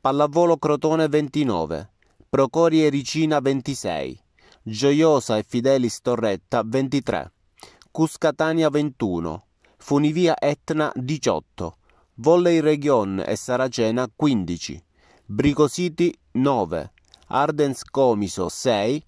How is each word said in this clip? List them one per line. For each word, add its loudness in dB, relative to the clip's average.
Pallavolo 2
Crotone 0
ventinove, -2
Procorie 2
Ricina 0
ventisei, -4
Gioiosa 2
e -2
Fidelis 0
Torretta -2
ventitré, -4
Cuscatania 0
ventuno, -4
Funivia 0
Etna -2
diciotto, -4
Volley 4
Region 0
e -2
Saracena -2
quindici, -2
Bricositi 0
nove, 0
Ardens -2
Comiso 0
sei -2